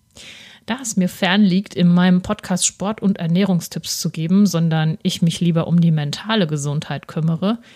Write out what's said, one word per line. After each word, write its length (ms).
Da 160
es 140
mir 140
fern 340
liegt, 320
in 140
meinem 320
Podcast 440
Sport- 360
und 160
Ernährungstipps 840
zu 100
geben, 360
sondern 580
ich 180
mich 200
lieber 260
um 140
die 100
mentale 560
Gesundheit 600
kümmere, 520